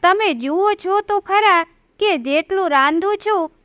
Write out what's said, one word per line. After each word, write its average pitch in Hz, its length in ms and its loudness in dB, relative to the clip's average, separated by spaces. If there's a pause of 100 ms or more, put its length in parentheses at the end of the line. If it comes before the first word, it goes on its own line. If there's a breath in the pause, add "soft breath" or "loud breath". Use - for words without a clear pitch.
તમે 381 320 2
જુઓ 311 380 -2
છો 392 280 -2
તો 403 200 -4
ખરા 381 440 0 (360)
કે 403 180 0
જેટલું 320 520 -2
રાંધું 320 460 0
છું 403 340 -2 (140)